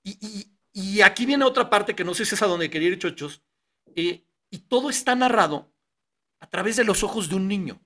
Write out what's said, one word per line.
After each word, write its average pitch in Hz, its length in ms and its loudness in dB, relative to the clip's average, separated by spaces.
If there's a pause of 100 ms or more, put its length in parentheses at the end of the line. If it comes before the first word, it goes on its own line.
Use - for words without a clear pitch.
Y, 196 240 -14
y, 208 220 -12 (240)
y 196 300 0
aquí 202 240 6
viene 277 180 2
otra 254 260 2
parte 208 240 2
que 180 120 -4
no 180 80 -4
sé 226 100 -4
si - 120 -4
es 208 60 0
a 208 60 4
donde 170 220 0
quería 160 180 0
ir, 185 100 0
Chochos, 147 460 -8 (500)
eh, 170 300 -4 (260)
y - 100 -14
todo 254 300 -2
está - 240 0
narrado 226 600 2 (680)
a - 100 -20
través 202 280 -2
de 240 80 4
los 202 180 2
ojos 202 260 -4
de 190 60 -2
un 190 140 0
niño. 180 360 -4